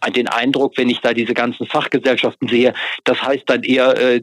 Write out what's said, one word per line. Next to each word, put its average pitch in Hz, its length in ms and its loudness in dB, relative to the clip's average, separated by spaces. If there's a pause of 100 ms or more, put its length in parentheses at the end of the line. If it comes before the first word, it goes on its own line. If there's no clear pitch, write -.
(140)
den 120 140 0
Eindruck, 131 500 0
wenn 123 120 2
ich 120 100 -2
da 120 140 0
diese 120 200 -2
ganzen 120 320 -4
Fachgesellschaften 127 840 -2
sehe, 120 240 4 (320)
das 127 160 0
heißt 131 240 -2
dann 120 180 0
eher, 131 340 2
äh, 120 240 2